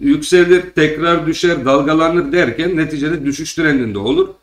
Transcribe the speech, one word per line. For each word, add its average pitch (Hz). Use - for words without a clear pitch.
yükselir, 175
tekrar 156
düşer, 160
dalgalanır 156
derken 165
neticede 151
düşüş 151
trendinde 131
olur. 143